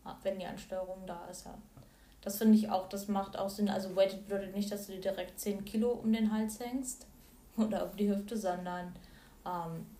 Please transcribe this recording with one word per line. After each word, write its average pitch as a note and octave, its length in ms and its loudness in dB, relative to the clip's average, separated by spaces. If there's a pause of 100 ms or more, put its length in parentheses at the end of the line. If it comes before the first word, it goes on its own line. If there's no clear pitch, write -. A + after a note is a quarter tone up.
Ja, - 180 -12
wenn G3 160 0
die F3 80 -6
Ansteuerung F#3 600 -8
da F3 200 -10
ist, F3+ 200 -14
ja. F3 100 -14 (680)
Das G#3 160 -4
finde A3 200 10
ich G#3+ 100 4
auch, F#3+ 200 0
das G3+ 180 -6
macht G3 320 -2
auch G3 100 0
Sinn. G3+ 200 0
Also F#3+ 260 -2
Weighted G3 320 4
bedeutet G3 280 -4
nicht, G3+ 180 -2
dass G3+ 140 -6
du G3+ 60 -12
dir F#3 80 -8
direkt F#3+ 380 -4
zehn G3+ 260 -2
Kilo A3+ 280 2
um A3 200 2
den A3 200 4
Hals G#3+ 260 0
hängst B3 480 -6 (240)
<laughs> - 260 -14
oder G#3 280 2
auf F3+ 100 -6
die G3+ 160 2
Hüfte, G3+ 260 -2
sondern, F3+ 560 -2 (540)
ähm, E3+ 400 -6 (140)